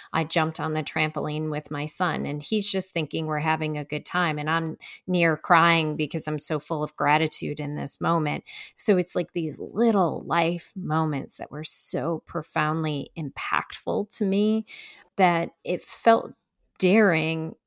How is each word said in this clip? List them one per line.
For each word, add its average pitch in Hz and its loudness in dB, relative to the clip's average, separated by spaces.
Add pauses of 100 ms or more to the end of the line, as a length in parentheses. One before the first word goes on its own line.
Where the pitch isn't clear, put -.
(140)
I 160 0
jumped 160 0
on 156 -4
the 156 0
trampoline 151 -2
with 151 -6
my 147 -4
son, 147 -2
and 143 -4
he's 208 0
just 185 -2
thinking 160 -4
we're 151 -2
having 156 0
a 147 -6
good - -6
time, 165 0
and 147 -4
I'm 160 -2 (300)
near 170 4
crying 165 6
because 151 -2
I'm 151 -2
so 151 -2
full 151 -4
of 151 -6
gratitude 151 0
in 147 -6
this 139 -6
moment." 160 0 (360)
So 196 4
it's, 175 0
like, 175 -2
these 160 -4
little 196 2
life 170 0
moments 156 -2
that - -12
were 151 -8
so 156 -4
profoundly 156 -4
impactful - -4
to 214 -2
me 208 2 (540)
that 175 4 (120)
it 175 -4
felt - 2 (460)
daring 160 4 (120)